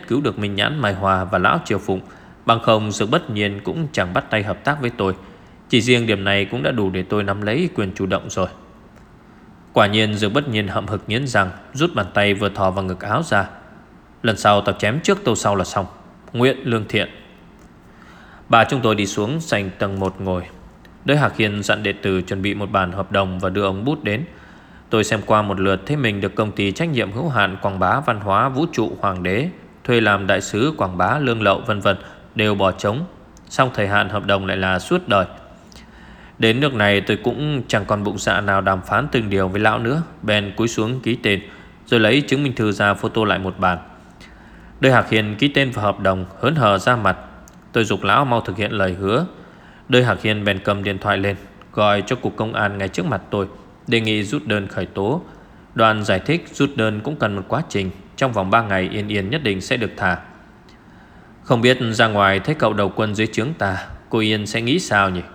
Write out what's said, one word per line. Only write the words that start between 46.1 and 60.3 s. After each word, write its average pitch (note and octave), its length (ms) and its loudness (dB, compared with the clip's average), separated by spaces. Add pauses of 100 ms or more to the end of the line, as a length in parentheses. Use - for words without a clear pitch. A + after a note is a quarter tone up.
hớn C#3+ 160 0
hở G#2+ 220 4
ra B2 180 2
mặt. G2+ 220 0 (540)
Tôi A#2 120 2
giục G2+ 200 -2
lão A2 220 4
mau A#2+ 160 2
thực F#2+ 160 -6
hiện G#2 140 -2
lời F#2+ 280 0
hứa. A2 260 0 (640)
Đới B2 140 6
Hạc G#2+ 180 0
Hiên G#2 220 0
bèn G2 160 0
cầm G2+ 240 -2
điện G2 140 -2
thoại G2+ 200 0
lên, G2 180 -2 (380)
gọi G#2 320 2
cho B2+ 100 -2
cục A2 200 -6
công A2+ 180 -4
an G#2 240 -2
ngay G2 100 -4
trước - 180 -4
mặt A#2 240 -2
tôi, G2+ 180 -2 (400)
đề A#2 140 2
nghị A2 220 0
rút G2 240 -6
đơn G#2 200 -2
khởi F#2 180 -6
tố. G#2+ 360 -2 (520)
Đoàn A2 300 4
giải G2 160 2
thích E3+ 340 -2
rút C#3 220 2
đơn G#2+ 280 0
cũng D3+ 120 -6
cần G#2+ 200 -2
một G2 120 -6
quá - 220 -2
trình, F#2+ 200 -2 (260)
trong C3 160 0
vòng G2 200 -2
ba A2+ 100 6
ngày F#2+ 300 0
Yên G#2 160 -4
Yên G#2 220 -2
nhất D3+ 140 -4
định G2 180 -2
sẽ B2+ 160 -2
được G#2+ 200 -4
thả. F#2 200 0 (1300)